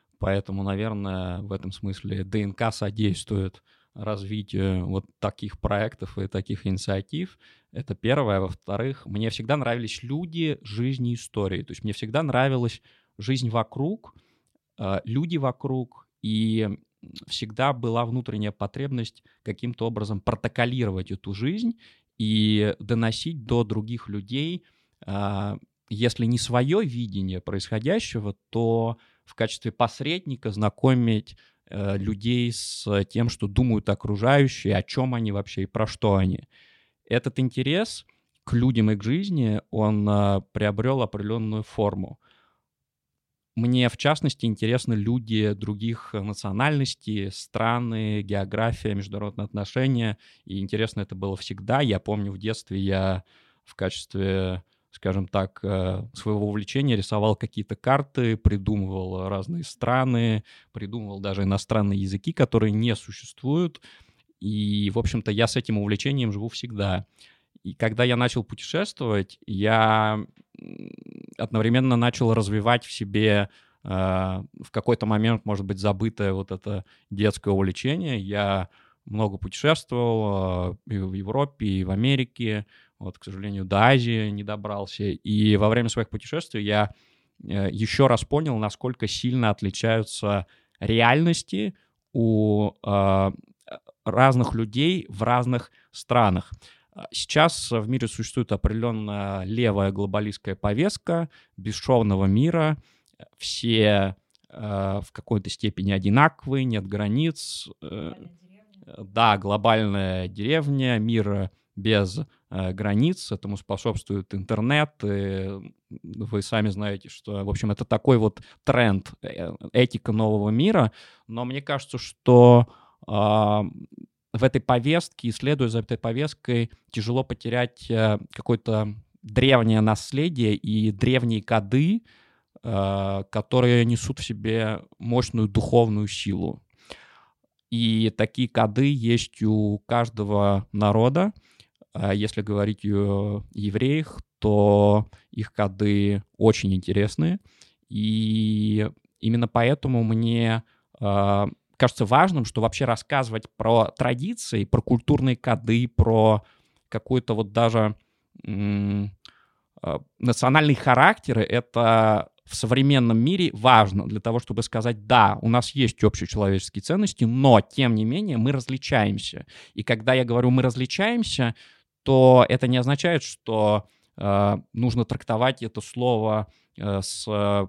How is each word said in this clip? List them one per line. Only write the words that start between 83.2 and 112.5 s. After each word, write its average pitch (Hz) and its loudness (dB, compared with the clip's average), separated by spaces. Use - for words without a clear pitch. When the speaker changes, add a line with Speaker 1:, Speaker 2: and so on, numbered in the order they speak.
Speaker 1:
сожалению, 98 -8
до 98 2
Азии 117 2
не 104 -6
добрался. 104 -8
И 104 2
во 104 4
время 117 2
своих 113 -4
путешествий 113 -8
я, 104 2
э, 98 -2
еще 113 2
раз 120 2
понял, 147 -2
насколько 107 -6
сильно 123 0
отличаются 104 -2
реальности 156 2
у, 107 2
э, 98 2
разных 123 4
людей 127 -2
в 101 -8
разных 123 0
странах. 104 0
А, - -16
сейчас - 0
в 110 -2
мире 120 -2
существует - -6
определенная 104 -4
левая 101 0
глобалистская 101 -4
повестка 160 -2
бесшовного 104 2
мира. 156 2
Все, 104 2
э, 98 -4
в - -20
какой-то 104 -4
степени 98 -4
одинаковые, 131 2
нет 107 -2
границ, 104 -4
э, - -14
Speaker 2:
Глобальная - -12
деревня. - -20
Speaker 1:
да, 110 4
глобальная 101 0
деревня, 131 -2
мир 101 0
без, 101 0